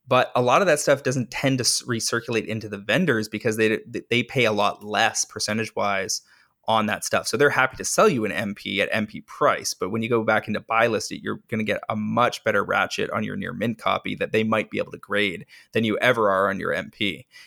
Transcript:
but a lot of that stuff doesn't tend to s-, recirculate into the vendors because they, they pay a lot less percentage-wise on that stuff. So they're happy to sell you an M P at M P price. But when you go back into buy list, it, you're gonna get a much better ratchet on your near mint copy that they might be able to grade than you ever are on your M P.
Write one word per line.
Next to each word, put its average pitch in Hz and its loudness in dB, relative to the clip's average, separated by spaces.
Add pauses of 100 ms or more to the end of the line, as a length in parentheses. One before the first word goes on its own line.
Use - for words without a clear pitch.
but 127 2
a 127 2
lot 127 4
of 190 2
that 147 4
stuff 139 2
doesn't 127 -2
tend 135 0
to 123 -2
s-, - 0
recirculate 117 -2
into 107 -6
the 101 -8
vendors 110 2
because 110 -2
they, 110 2 (300)
they 120 2
pay 123 0
a 107 2
lot 101 0
less 104 0
percentage-wise 107 -4 (480)
on 110 4
that 101 -2
stuff. - -2
So - -4
they're 139 4
happy 131 2
to 95 -8
sell 214 4
you 110 0
an 98 -2
M 101 -4
P 98 -4
at - 2
M 107 0
P - -14
price. - -2
But 92 -4
when 113 -2
you 113 -4
go 113 2
back 107 0
into 104 -4
buy 113 2
list, 101 -2
it, 87 -10
you're 104 -6
gonna 110 -4
get 101 -2
a 110 -2
much 110 0
better 104 2
ratchet 98 -2
on 107 -2
your 101 -6
near 92 -8
mint 107 -2
copy 98 -2
that - -4
they 110 2
might 110 0
be 104 -6
able 92 -4
to - -14
grade 101 -2 (260)
than 113 2
you 107 2
ever 117 4
are 98 4
on 98 -4
your 85 -4
M 95 -6
P. 92 -4 (220)